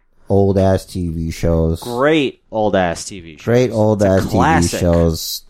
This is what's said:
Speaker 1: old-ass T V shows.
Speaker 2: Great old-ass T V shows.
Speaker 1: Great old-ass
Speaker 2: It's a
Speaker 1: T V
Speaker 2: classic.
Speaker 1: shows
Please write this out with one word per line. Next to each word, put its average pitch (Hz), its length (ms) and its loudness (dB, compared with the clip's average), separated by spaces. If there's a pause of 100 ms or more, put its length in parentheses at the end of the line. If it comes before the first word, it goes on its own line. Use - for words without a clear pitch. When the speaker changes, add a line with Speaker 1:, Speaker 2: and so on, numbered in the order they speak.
(280)
Speaker 1:
old-ass 95 580 2
T 90 220 -6
V 82 240 -6
shows. 82 500 0
Speaker 2:
Great 131 680 -2
old-ass 98 560 -2
T 98 140 -14
V 82 160 -20
shows. - 80 -20
Speaker 1:
Great 120 280 2
old-ass 104 460 2
Speaker 2:
It's 92 80 0
a - 20 -8
Speaker 1:
T - 40 -6
V - 60 0
Speaker 2:
classic. 117 420 2
Speaker 1:
shows 85 680 0